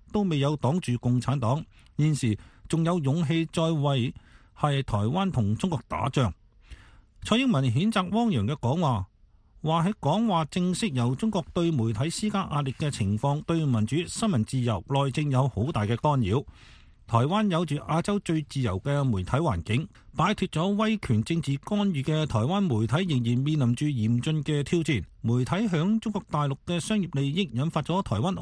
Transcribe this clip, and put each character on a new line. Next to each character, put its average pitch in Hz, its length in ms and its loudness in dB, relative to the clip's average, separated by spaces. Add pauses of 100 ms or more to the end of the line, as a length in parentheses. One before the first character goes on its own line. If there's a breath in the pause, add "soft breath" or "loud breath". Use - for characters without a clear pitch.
(120)
都 208 120 2
未 160 160 0
有 147 180 2
擋 143 220 0
住 123 180 -2
共 123 240 2
產 135 180 0
黨， 127 240 0 (340 soft breath)
現 151 180 2
時 110 220 0 (300 loud breath)
仲 165 160 0
有 170 160 2
勇 147 280 0
氣 165 260 0
再 165 160 2
為 139 440 0 (440 loud breath)
係 143 240 0
台 117 180 -2
灣 165 300 0
同 107 260 0
中 190 140 -2
國 156 180 0
打 98 220 -4
仗。 120 240 0 (920 loud breath)
蔡 214 140 2
英 262 120 2
文 143 160 2
譴 139 260 2
責 185 200 0
汪 226 200 2
洋 110 160 0
嘅 139 80 -2
講 143 260 0
話， 120 260 0 (540)
話 160 260 0
喺 208 120 0
講 202 280 0
話 165 180 2
正 180 280 -2
式 196 160 -2
由 127 260 0
中 220 160 -2
國 185 220 -2
對 170 180 2
媒 113 220 0
體 135 160 -2
施 214 200 -4
加 202 220 -2
壓 147 100 0
力 135 120 -2
嘅 151 180 -2
情 104 260 0
況， 143 260 0
對 165 220 0
民 117 200 2
主、 127 100 -2 (100)
新 220 240 -2
聞 127 160 2
自 131 140 -4
由、 117 300 0
內 139 220 0
政 147 200 -2
有 131 160 4
好 123 240 -2
大 110 120 0
嘅 107 140 0
干 147 220 2
擾。 117 240 2 (640 loud breath)
台 113 140 2
灣 196 300 2
有 180 160 2
住 143 100 -2
亞 147 260 0
洲 202 180 0
最 160 240 0
自 - 160 -6
由 101 220 0
嘅 143 220 0
媒 107 200 2
體 90 80 -8
環 127 320 0
境， 131 240 -2 (280 soft breath)
擺 185 180 2
脫 196 140 -2
咗 165 280 -2
威 214 220 2
權 110 260 0
政 170 180 -2
治 139 160 -2
干 208 220 -2
預 190 240 0
嘅 156 220 0
台 - 140 0
灣 170 220 0
媒 117 240 0
體 160 280 0
仍 127 100 2
然 123 200 0
面 151 160 0
臨 123 160 2
住 147 100 -2
嚴 120 340 0
峻 156 240 -2
嘅 147 180 0
挑 170 180 0
戰。 139 240 0 (180)
媒 123 240 0
體 - 60 -6 (220)
響 185 260 2
中 214 120 -4
國 202 180 -4
大 147 180 0
陸 139 80 -2 (100)
嘅 175 140 -2
商 214 180 -2
業 180 160 -2
利 139 180 0
益 170 220 -2
引 135 160 0
發 156 120 0
咗 170 220 0
台 - 140 -2
灣 190 240 0